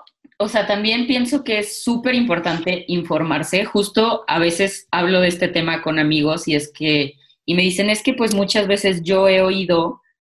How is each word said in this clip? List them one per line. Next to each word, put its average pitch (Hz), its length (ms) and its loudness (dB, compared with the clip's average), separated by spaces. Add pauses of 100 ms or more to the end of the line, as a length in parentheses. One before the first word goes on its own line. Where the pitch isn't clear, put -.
(380)
o 208 100 -2
sea, 208 200 0
también 220 400 0
pienso 254 360 0
que 220 140 -2
es - 260 -8
súper 240 300 -2
importante 175 760 -2
informarse. 165 800 -2
Justo 214 600 0
a 156 100 0
veces 170 540 0
hablo 180 300 2
de 180 80 4
este 175 180 0
tema 165 340 -2
con 156 160 -2
amigos 156 500 0
y 165 80 0
es 147 160 -4
que, 147 420 0 (320)
y 170 100 0
me 180 80 4
dicen, 185 260 0
"Es 214 140 -2
que, 262 100 2
pues, 220 220 0
muchas 196 320 0
veces 196 340 0
yo 190 260 2
he 190 140 4
oído 180 600 0 (260)